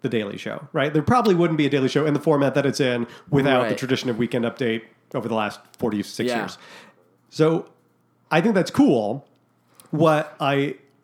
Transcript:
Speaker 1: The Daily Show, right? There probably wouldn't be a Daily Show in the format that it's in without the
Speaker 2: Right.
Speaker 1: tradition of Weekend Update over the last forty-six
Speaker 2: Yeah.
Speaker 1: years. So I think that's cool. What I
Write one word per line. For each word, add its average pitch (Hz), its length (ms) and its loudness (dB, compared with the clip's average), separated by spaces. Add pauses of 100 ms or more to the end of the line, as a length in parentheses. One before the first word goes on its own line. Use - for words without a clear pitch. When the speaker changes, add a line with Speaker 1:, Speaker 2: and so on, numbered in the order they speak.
Speaker 1:
The 123 80 -4
Daily 104 280 -4
Show, 143 360 -12
right? 151 180 -2
There 151 120 0
probably 214 320 4
wouldn't 165 220 2
be 147 100 2
a - 20 0
Daily 131 180 2
Show 143 200 0
in 147 80 0
the 135 40 -2
format 139 360 2
that 143 100 0
it's 131 140 -2
in 120 260 0 (240)
without 135 320 2
the 117 80 0
Speaker 2:
Right. 104 80 -4
Speaker 1:
tradition 127 320 -4
of 110 80 -4
Weekend 120 260 -2
Update 113 380 -4 (320)
over 117 140 -6
the 110 80 -4
last 104 240 -4 (180)
forty-six 110 520 -4
Speaker 2:
Yeah. 117 100 -2
Speaker 1:
years. 95 180 -10 (720)
So 160 380 0 (640)
I 160 100 4
think 214 140 2
that's 175 160 0
cool. 135 560 2 (640)
What 156 480 0
I 139 360 -2 (280)